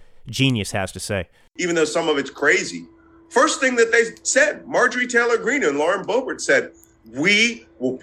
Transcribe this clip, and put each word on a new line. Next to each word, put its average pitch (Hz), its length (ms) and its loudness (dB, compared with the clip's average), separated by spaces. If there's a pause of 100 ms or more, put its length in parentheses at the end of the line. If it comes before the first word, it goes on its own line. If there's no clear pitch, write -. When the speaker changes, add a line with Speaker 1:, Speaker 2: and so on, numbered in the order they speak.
(280)
Speaker 1:
genius 120 440 0
has 98 180 -4
to - 80 -14
say. 95 300 -6 (280)
Speaker 2:
Even 170 200 -2
though 160 80 2
some 165 240 -2
of 147 100 2
it's 135 120 -6
crazy. 147 540 -2 (460)
First 302 300 2
thing 262 160 0
that 226 160 2
they 233 140 4 (180)
said, - 420 0
Marjorie 247 400 0
Taylor 240 320 2
Greene 247 240 -2
and 143 160 0
Lauren 185 260 0
Boebert 190 360 -2
said, 131 320 2 (320)
"We 202 600 0 (140)
will 131 220 -4